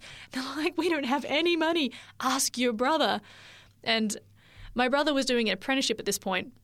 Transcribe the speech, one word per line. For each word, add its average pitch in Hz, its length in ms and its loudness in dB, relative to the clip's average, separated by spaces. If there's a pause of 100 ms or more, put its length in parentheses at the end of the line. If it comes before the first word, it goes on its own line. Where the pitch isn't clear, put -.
(320)
They're 254 100 -6 (140)
like, 302 220 -2
"We 320 100 2
don't 311 180 0
have 247 220 0
any 330 300 2
money. 320 340 2 (300)
Ask 262 360 0
your 247 140 2
brother." 240 480 2 (640)
And 220 340 0 (560)
my 247 160 2
brother 285 240 2
was 269 120 2
doing 240 220 2
an 196 60 2
apprenticeship 262 460 0
at 214 60 -6
this 196 120 0
point, 190 340 -4 (120)